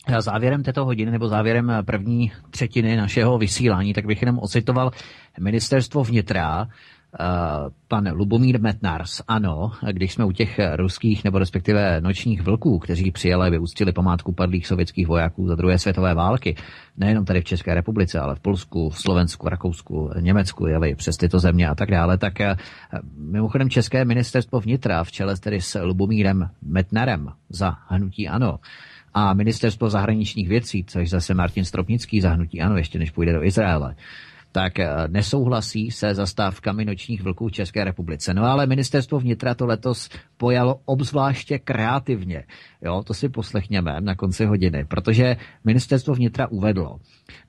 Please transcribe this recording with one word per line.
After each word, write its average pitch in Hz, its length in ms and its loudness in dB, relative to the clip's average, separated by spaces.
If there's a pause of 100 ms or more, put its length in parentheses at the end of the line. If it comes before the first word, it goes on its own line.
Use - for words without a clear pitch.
já 117 120 2
závěrem 120 420 0
této 135 220 -2
hodiny 117 260 0
nebo 117 180 0
závěrem 113 420 2 (140)
první 113 460 0 (180)
třetiny 113 480 0
našeho 117 400 2
vysílání, 104 560 2
tak 104 120 -2
bych 104 160 -2
jenom 123 180 2
ocitoval 123 520 0 (480)
ministerstvo 123 640 0
vnitra, 95 640 0 (520)
eh, - 40 -4 (640)
pan 104 260 0
Lubomír 113 480 4
Metnar 95 460 -2
z - 200 -12
ano, 101 440 0 (200)
když 92 220 -2
jsme 113 120 0
u 95 60 2
těch 104 280 -2 (160)
ruských 92 480 0
nebo 95 160 2
respektive 95 640 2
nočních 95 400 0
vlků, 98 380 2
kteří 90 320 0
přijeli, 90 360 2
aby 85 120 4
uctili 90 340 0
památku 90 380 0
padlých 90 360 0
sovětských 90 400 0
vojáků 85 400 0
za 85 80 2
druhé 90 240 4
světové 92 340 2
války, 87 420 0 (420)
nejenom 104 280 2
tady 92 160 2
v - 20 -2
České 87 300 -2
republice, 87 460 0
ale 69 160 -2
v - 40 -10
Polsku, 87 500 -2
v 78 100 -8
Slovensku, 87 500 0
Rakousku, 82 600 -4 (100)
Německu, 92 480 2
jeli 78 280 2
přes - 220 -4
tyto 90 220 2
země 85 300 4
a 73 60 0
tak 101 160 -2
dále, 90 260 4
tak, 98 240 -2
eh, 98 140 2 (600)
mimochodem 107 520 0
České 131 360 2
ministerstvo 120 540 0
vnitra 104 440 0
v - 80 -8
čele 98 260 -2
tedy 101 240 -4
s - 180 -6
Lubomírem 95 680 2 (120)
Metnarem 92 640 0 (220)
za 90 280 -2 (100)
hnutí 95 400 -2
ano 87 320 -2 (540)
a 101 200 4
ministerstvo 110 560 0
zahraničních 107 600 0
věcí, 107 380 0
což 87 220 -2
zase 90 240 0
Martin 90 320 0
Stropnický 104 560 -2
za 92 80 4
hnutí 85 320 0
ano, 98 160 2
ještě 82 220 -2
než 78 120 -2
půjde 85 220 0
do 78 100 0
Izraele, 85 520 0 (560)
tak, 92 280 -2
eh, 85 100 0 (180)
nesouhlasí 110 840 -2
se 104 240 -2
zastávkami 101 680 -2
nočních 101 380 -6
vlků 95 240 -4
v 95 40 -4
České 98 320 -4
republice. 90 500 -4
No 101 120 2
ale 135 200 2
ministerstvo 135 540 0
vnitra 120 360 -2
to 127 100 -2
letos 117 440 -2 (280)
pojalo 123 480 2
obzvláště 139 760 0
kreativně. 110 840 -2 (380)
Jo, 90 220 -4
to - 100 -6
si 139 160 -4
poslechněme 92 720 -2
na 98 140 -2
konci 98 300 -2
hodiny, 90 400 2
protože 113 520 2 (260)
ministerstvo 127 500 2
vnitra 120 340 0
uvedlo: 95 520 -2 (500)